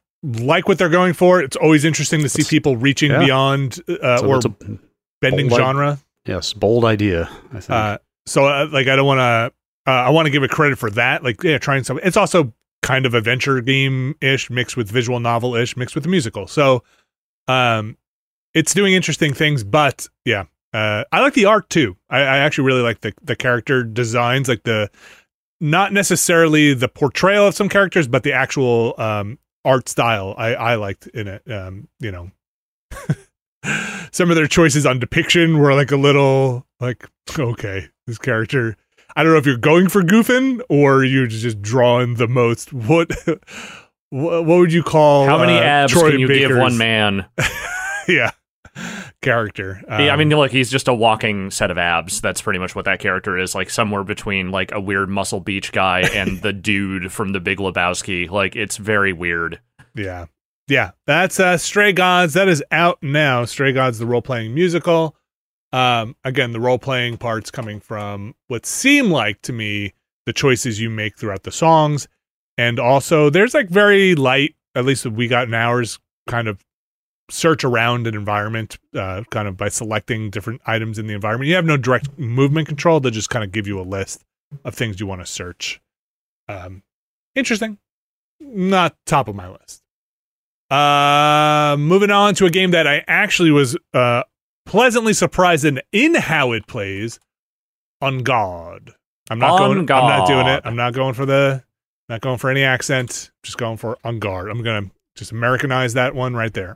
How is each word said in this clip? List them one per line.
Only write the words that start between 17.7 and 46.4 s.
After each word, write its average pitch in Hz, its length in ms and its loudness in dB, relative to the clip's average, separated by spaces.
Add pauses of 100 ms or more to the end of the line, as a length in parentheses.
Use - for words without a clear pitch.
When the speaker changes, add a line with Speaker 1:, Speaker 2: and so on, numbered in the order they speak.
Speaker 1:
it's 160 220 0
doing 196 200 2
interesting 160 380 -2
things, 147 300 0
but 135 460 -2 (160)
yeah. 104 200 -2 (280)
Uh, 107 400 -2
I 180 80 2
like 269 140 2
the 208 120 4
art 214 240 2
too. 120 260 0 (140)
I, 131 100 0
I 135 180 2
actually 143 260 0
really 131 180 2
like 117 180 -2
the, 107 220 -6
the 120 140 -6
character 123 480 0
designs, 120 640 -2
like 117 160 -2
the, 107 260 -2 (680)
not 180 320 0
necessarily 165 800 2
the 123 120 -2
portrayal 196 640 2
of 185 60 0
some 202 160 -2
characters, 185 360 2
but 123 180 -2
the 143 100 -2
actual, 123 640 0
um, 107 400 -6 (260)
art 131 240 2
style 110 480 -2
I, 117 180 -4
I 117 200 -2
liked 101 340 -8
in 107 200 -10
it. 98 220 -16
Um, 98 380 -12 (100)
you 107 140 -10
know, 90 180 -14 (640)
<laughs> - 80 -16 (1120)
some 175 180 0
of 165 60 4
their 156 100 2
choices 147 400 2
on 127 120 0
depiction 165 600 2
were, 143 160 6
like, 139 160 2
a 143 60 2
little, 135 720 2 (120)
like, - 280 -8 (320)
okay, 110 500 -6 (180)
this 117 120 -10
character, 113 580 -2 (400)
I 151 60 0
don't 160 100 4
know 160 60 6
if 147 80 2
you're 135 100 2
going 165 320 4
for 196 140 2
goofing 240 680 4
or 139 360 6
you're 131 220 2
just 110 360 -6
drawing 120 540 2
the 117 120 0
most. 120 460 0
What, 147 360 2 (160)
<laughs> - 0 - (880)
wha-, 165 300 -2
what 170 160 4
would 170 160 6
you 170 80 4
call, 143 440 6
Speaker 3:
How 147 120 4
many - 180 4
Speaker 1:
uh, - 60 4
Speaker 3:
abs 143 320 4
Speaker 1:
Troy 160 160 6
Speaker 3:
can 139 100 2
you 131 80 2
give 135 220 4